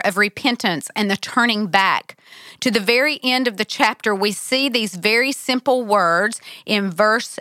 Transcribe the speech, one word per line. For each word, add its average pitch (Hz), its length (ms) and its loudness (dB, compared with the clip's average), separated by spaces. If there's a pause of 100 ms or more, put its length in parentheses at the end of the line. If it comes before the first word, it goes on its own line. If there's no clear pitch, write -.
of 190 100 -2
repentance 202 800 -2
and 208 140 0
the 196 80 0
turning 233 480 0
back. 185 520 0 (420)
To 254 100 -2
the 220 100 2
very 247 440 2
end 254 240 0
of 202 100 -6
the 214 80 -2
chapter, 226 480 0
we 202 180 0
see 269 380 -2
these 226 240 -2
very 220 380 0
simple 254 520 0
words 202 560 2 (280)
in 202 240 0
verse, 214 500 0